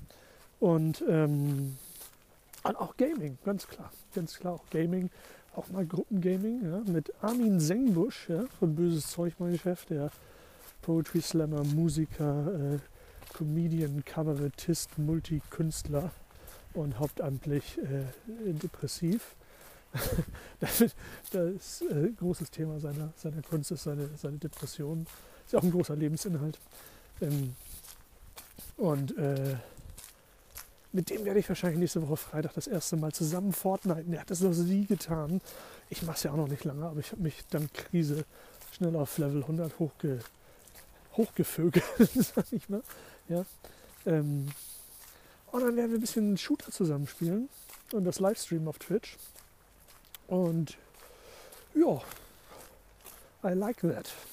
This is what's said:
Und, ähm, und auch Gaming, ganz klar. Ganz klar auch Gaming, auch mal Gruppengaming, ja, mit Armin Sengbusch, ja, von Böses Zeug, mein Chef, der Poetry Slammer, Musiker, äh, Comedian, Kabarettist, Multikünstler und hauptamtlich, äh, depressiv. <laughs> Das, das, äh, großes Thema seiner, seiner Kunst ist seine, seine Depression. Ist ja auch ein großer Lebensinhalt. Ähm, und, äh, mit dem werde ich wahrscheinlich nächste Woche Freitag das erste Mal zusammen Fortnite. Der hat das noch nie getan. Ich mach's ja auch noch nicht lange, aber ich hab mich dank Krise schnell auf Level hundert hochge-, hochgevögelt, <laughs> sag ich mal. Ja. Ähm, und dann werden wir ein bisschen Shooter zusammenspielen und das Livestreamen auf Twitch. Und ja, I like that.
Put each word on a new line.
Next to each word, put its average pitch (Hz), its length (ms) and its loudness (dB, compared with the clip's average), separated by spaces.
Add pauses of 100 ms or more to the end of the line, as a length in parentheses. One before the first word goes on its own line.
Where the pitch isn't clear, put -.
(600)
Und, 160 480 4
ähm, 143 680 4 (840)
und 202 140 2
auch - 180 -6
Gaming, 226 480 2
ganz 202 240 -2
klar. - 240 -14 (220)
Ganz 170 260 -4
klar 180 140 -2
auch - 160 -12
Gaming, 175 400 2 (460)
auch - 140 -8
mal 185 160 -2
Gruppengaming, 190 800 0
ja, 175 160 -2 (120)
mit 165 300 0
Armin 220 380 6
Sengbusch, 196 720 4
ja, 175 160 0 (140)
von 160 160 4
Böses 165 360 2
Zeug, 170 280 -2
mein 175 200 0
Chef, 180 260 -2
der 147 260 -2 (680)
Poetry 165 400 2
Slammer, 151 420 0
Musiker, 147 1120 2
äh, 139 40 -2 (540)
Comedian, 156 720 0
Kabarettist, 151 920 -2
Multikünstler 156 1120 0 (600)
und 143 260 -2
hauptamtlich, 143 800 -2
äh, 170 760 -4
depressiv. 170 800 -2 (580)
<laughs> 123 60 -4 (600)
Das, - 360 4 (360)
das, 185 500 -2
äh, 214 360 2
großes 175 340 -2
Thema 156 280 -4
seiner, 151 360 -6
seiner 156 260 -6
Kunst 151 300 -4
ist 175 120 -4
seine, 147 340 -4
seine 147 200 -6
Depression. 156 680 -6 (400)
Ist - 80 0
ja 165 60 6
auch - 40 6
ein 180 80 6
großer 170 240 2
Lebensinhalt. 156 640 0 (640)
Ähm, 139 340 0 (1200)
und, 156 400 2
äh, 139 380 0 (1400)
mit 185 180 -2
dem 208 160 -4
werde 202 140 4
ich - 100 2
wahrscheinlich 175 300 0
nächste 170 220 2
Woche 151 140 0
Freitag 156 380 -4
das - 140 -6
erste 180 280 -2
Mal 156 160 0
zusammen 180 400 0
Fortnite. 185 520 0
Der 170 180 -4
hat - 100 -10
das 170 80 -2
noch 185 140 6
nie 185 320 4
getan. 165 560 0 (480)
Ich - 140 -6
mach's 160 200 -2
ja 151 80 -2
auch 151 60 0
noch 151 100 2
nicht 139 160 -4
lange, 147 220 -2
aber 151 160 -4
ich - 100 -12
hab 220 80 -8
mich 160 300 -2
dank 156 240 -2
Krise 151 500 0 (480)
schnell 170 240 0
auf 143 220 0
Level 143 280 2
hundert 160 320 -2
hochge-, 139 460 -2 (960)
hochgevögelt, 175 640 4 (120)
<laughs> - 180 8
sag 240 380 2
ich 208 180 -4
mal. 202 120 -2 (460)
Ja. 175 180 0 (600)
Ähm, 147 420 4 (1040)
und 247 100 0
dann 240 140 4
werden 233 160 2
wir 226 60 2
ein 220 40 2
bisschen 208 360 2
Shooter - 340 -2
zusammenspielen 170 800 0 (420)
und 202 140 2
das 180 140 0
Livestreamen 170 500 0
auf - 100 -10
Twitch. - 380 -2 (1080)
Und 165 500 2 (960)
ja, 285 260 6 (1400)
I 185 100 2
like 208 280 0
that. 160 300 0 (220)